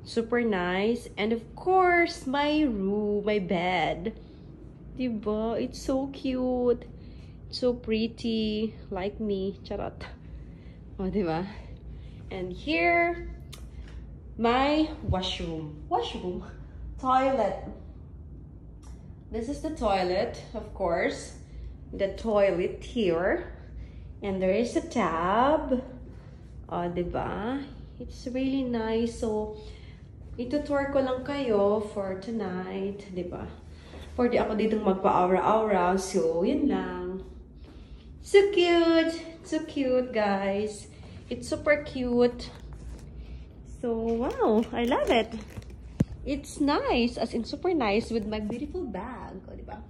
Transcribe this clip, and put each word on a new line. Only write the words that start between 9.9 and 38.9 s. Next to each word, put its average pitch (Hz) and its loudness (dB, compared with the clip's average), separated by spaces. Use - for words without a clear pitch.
O, 190 -2
diba? 175 2
And 180 -6
here, 339 2
my 277 6
washroom. 175 -2
Washroom. 214 -2
Toilet. 262 4
This 233 -2
is 285 -4
the 311 -2
toilet, 196 2
of 208 -8
course. 190 0
The 190 0
toilet 202 2
here. 202 0
And 196 -2
there 185 4
is 240 2
a 311 2
tub. 240 2
O, 170 -4
diba? 185 -2
It's - -10
really 269 0
nice. 226 0
So, 214 -2
Itutour 277 0
ko 277 2
lang 254 0
kayo 226 4
for 190 -4
tonight, 196 -4
di 180 -2
ba? - -6
Pwede 220 4
ako 214 0
ditong 214 4
magpa-aura-aura, 190 6
so 170 2
yun 294 4
lang. 185 0
So 392 8
cute! 330 6